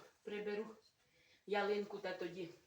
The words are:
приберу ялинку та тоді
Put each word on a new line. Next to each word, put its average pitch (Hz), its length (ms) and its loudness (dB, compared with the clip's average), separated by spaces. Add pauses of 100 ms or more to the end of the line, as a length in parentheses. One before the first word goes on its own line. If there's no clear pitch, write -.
(240)
приберу 208 420 -2 (840)
ялинку 202 500 4
та 180 160 0
тоді 175 420 -4 (120)